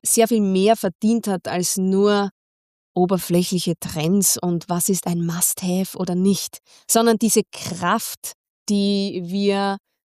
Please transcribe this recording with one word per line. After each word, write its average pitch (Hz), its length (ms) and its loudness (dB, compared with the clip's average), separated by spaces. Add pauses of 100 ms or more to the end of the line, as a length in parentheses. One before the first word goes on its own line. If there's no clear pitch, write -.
sehr 226 240 4
viel 226 140 4
mehr 196 340 4
verdient 214 520 0
hat 185 200 -4
als 180 300 -4
nur 202 520 2 (680)
oberflächliche 180 840 0
Trends 175 580 0
und 175 320 -2
was 175 180 -2
ist 185 200 -2
ein 170 180 -2
Must-have 180 720 -2
oder 180 180 -4
nicht, 190 440 0 (300)
sondern 226 280 4
diese 214 240 2 (100)
Kraft, - 840 -4 (360)
die 196 560 0
wir 196 520 -2 (280)